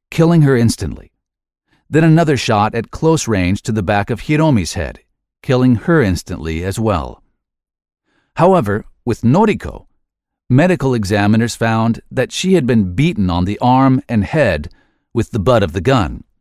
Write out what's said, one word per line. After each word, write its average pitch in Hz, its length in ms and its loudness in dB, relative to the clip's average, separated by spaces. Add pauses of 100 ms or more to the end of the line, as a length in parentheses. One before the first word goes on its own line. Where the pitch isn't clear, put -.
(100)
killing 165 320 4
her 139 140 4
instantly. 104 560 -4 (760)
Then 151 140 2
another 160 340 4
shot 107 380 0
at 117 160 -6
close 160 380 -2
range 95 340 0
to - 80 -8
the 107 140 -2
back 101 260 -2
of 113 120 -8
Hiromi's 147 500 0
head, 71 260 -8 (420)
killing 127 360 2
her 160 260 2
instantly 82 600 -4
as 98 160 -6
well. 87 420 -4 (1120)
However, 156 500 0 (200)
with 117 160 -4
Noriko, 160 680 0 (640)
medical 143 420 2
examiners 107 640 0
found 113 540 -2
that 123 200 -4
she 190 220 -2
had 160 140 2
been 107 280 0
beaten 107 360 0
on 90 160 -2
the 104 140 -4
arm 131 460 2
and 110 160 -2
head 95 480 -2 (440)
with 113 160 -2
the 117 80 -6
butt 107 240 2
of 82 100 -2
the 95 80 -6
gun. 87 420 -2 (180)